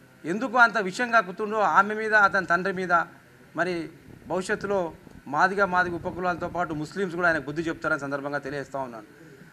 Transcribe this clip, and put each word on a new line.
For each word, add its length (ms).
ఎందుకు 340
అంత 200
విషం 320
కక్కుతుండో, 500
ఆమె 340
మీద, 200
అతని 320
తండ్రి 260
మీద, 200
మరి 340
భవిష్యత్తులో 680
మాదిగ, 380
మాదిగ 300
ఉపకులాలతో 540
పాటు 260
ముస్లిమ్స్ 420
కూడా 120
ఆయనకు 160
బుద్ధి 180
చెప్తారని 380
సందర్భంగా 380
తెలియజేస్తా 400
ఉన్నాను. 280